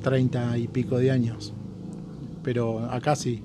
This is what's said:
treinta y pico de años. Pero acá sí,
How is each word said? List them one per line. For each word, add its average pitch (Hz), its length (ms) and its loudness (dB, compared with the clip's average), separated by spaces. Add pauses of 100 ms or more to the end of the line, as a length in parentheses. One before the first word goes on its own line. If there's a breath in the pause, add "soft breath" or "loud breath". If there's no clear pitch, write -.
treinta 123 560 2
y 117 100 0
pico 127 300 0
de 127 120 6
años. 117 440 0 (880)
Pero 117 480 0
acá 127 260 2
sí, 117 280 -2